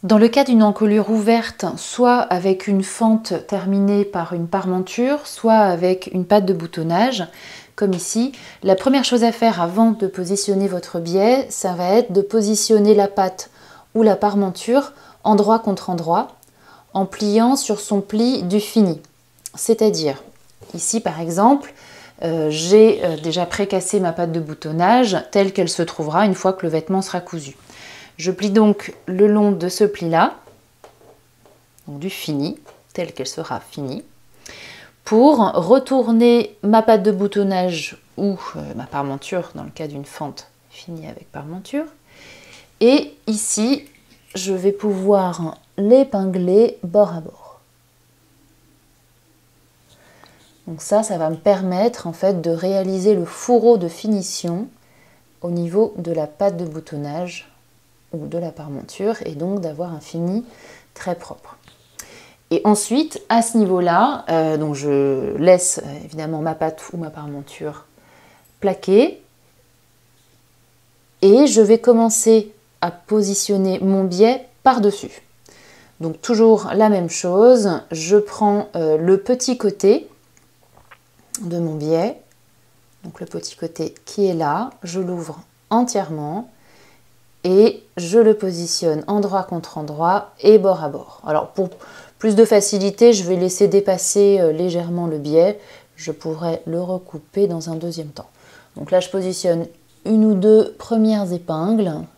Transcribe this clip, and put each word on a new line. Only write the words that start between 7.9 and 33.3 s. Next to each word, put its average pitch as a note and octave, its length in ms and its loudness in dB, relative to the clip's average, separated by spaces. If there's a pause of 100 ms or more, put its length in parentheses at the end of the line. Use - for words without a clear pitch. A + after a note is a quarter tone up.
ici, A#3 400 -4 (300)
la F#3+ 140 2
première C4 280 2
chose A#3+ 200 2
à A3+ 80 2
faire A3+ 280 0
avant G3+ 320 2
de G3 140 -2
positionner G3 640 -2
votre F3 320 -6
biais, G3 500 2
ça - 220 -6
va F3 220 -4
être A#3 180 2
de G3 80 2
positionner G#3 760 2
la G3+ 140 4
patte F#3+ 420 -4 (440)
ou A3 80 2
la G#3 120 6
parmenture G3+ 800 0 (320)
endroit G#3+ 340 4
contre G3+ 300 -4
endroit, F3 480 -4 (560)
en G3 140 -2
pliant A3 500 0
sur G#3+ 240 -4
son G3+ 200 -2
pli A3+ 420 -2
du F#3 180 0
fini. G3 400 0 (540)
C'est-à-dire, F3 680 0 (520)
ici A3 260 -4
par E3 180 -6
exemple, G3 540 0 (500)
euh, D#3+ 280 -4
j'ai, F#3 540 4
euh, E3 120 -2
déjà E3 300 -4
précassé G3 520 -4
ma F3 140 -2
patte E3+ 200 -4
de E3 60 -4
boutonnage E3+ 760 0 (160)
telle G3 200 2
qu'elle F3 160 0
se E3+ 140 -4
trouvera D#3+ 440 -2
une F#3+ 80 2
fois F#3+ 180 -2
que F#3+ 120 -8
le E3 40 -2
vêtement D#3+ 340 -2
sera F#3 180 -6
cousu. D#3 360 -14 (600)
Je E3 140 -4
plie G3 200 -4
donc G#3 440 2 (120)
le F#3 200 2
long G#3 240 4
de F3+ 180 -2
ce F3+ 140 -2
pli-là, F#3 540 0 (1500)
donc C#3+ 100 -14
du F3+ 120 -8
fini, D3+ 460 -6 (360)
tel E3+ 200 -8
qu'elle B2+ 140 -10
sera D#3 320 -8